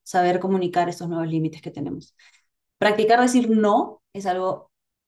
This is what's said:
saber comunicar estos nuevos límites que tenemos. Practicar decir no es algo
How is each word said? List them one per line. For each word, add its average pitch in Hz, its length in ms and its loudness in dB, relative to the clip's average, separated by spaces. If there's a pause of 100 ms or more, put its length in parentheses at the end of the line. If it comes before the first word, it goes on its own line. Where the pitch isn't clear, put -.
saber 180 380 0
comunicar 180 480 0
estos 175 200 -8
nuevos 165 200 -4
límites 160 340 -4
que 160 80 -14
tenemos. - 460 -12 (600)
Practicar 214 420 4
decir 247 300 2
no 214 520 2 (100)
es 202 140 -10
algo 185 460 -4 (360)